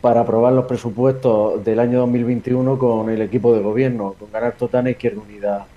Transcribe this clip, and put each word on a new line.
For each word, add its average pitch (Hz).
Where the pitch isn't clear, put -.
para 117
aprobar 117
los 131
presupuestos 117
del 110
año 123
dos 123
mil 120
veintiuno 127
con 113
el 110
equipo 110
de 107
gobierno, 107
con 107
Ganar 113
Totana 123
e 123
Izquierda 107
Unida. 101